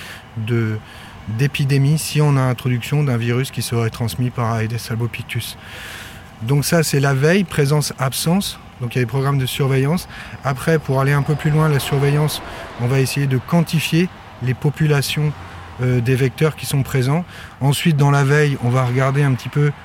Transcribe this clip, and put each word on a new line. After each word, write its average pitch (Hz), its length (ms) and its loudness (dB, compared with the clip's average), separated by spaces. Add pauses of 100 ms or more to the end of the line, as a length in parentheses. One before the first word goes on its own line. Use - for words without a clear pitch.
(460)
de, 113 300 0 (640)
d'épidémie 139 600 2
si - 220 -2
on 147 160 4
a 131 60 2
introduction 123 600 0
d'un 131 140 0
virus 120 340 0
qui 120 120 -6
serait 117 280 0
transmis 120 400 -2
par 117 260 -2
Aedes 113 220 -2 (120)
albopictus. - 680 -6 (840)
Donc 135 220 0
ça, 170 180 2
c'est 147 180 2
la 139 140 2
veille, 165 300 4
présence-absence. 151 1120 0 (240)
Donc 120 120 -4
il 135 40 0
y - 20 2
a 123 40 2
des 110 60 -4
programmes 135 280 0
de 131 80 0
surveillance. 135 600 0 (380)
Après, 139 340 0
pour 135 220 0
aller 139 120 2
un 143 100 2
peu 147 120 0
plus 151 160 0
loin, 156 180 4
la 143 100 2
surveillance, 143 640 0 (380)
on 120 60 0
va 135 140 2
essayer 139 260 0
de 131 120 2
quantifier 170 680 0 (340)
les 123 120 0
populations, 147 800 0 (480)
euh, 127 180 2
des 127 140 2
vecteurs 135 420 2
qui - 80 -12
sont 139 180 0
présents. 143 440 0 (340)
Ensuite, 143 380 2
dans 143 120 6
la 143 140 6
veille, 143 400 4
on 120 60 2
va 127 160 2
regarder 135 360 2
un 139 120 4
petit 127 160 -6
peu 147 200 2 (140)